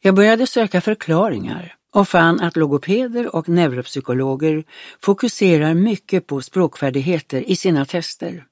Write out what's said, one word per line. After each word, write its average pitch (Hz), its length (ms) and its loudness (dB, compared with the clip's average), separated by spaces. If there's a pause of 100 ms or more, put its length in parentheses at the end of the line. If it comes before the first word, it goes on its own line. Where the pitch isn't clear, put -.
Jag 190 140 4
började 220 320 4
söka 214 340 0
förklaringar 170 920 -4 (180)
och 202 160 2
fann 170 320 4
att 170 160 -2
logopeder 202 800 -2
och 160 120 -6
neuropsykologer 139 1160 -2 (360)
fokuserar 180 760 2
mycket 190 520 0
på 139 160 -6
språkfärdigheter 143 1080 -4
i 180 60 2
sina 156 280 0
tester. 165 680 -8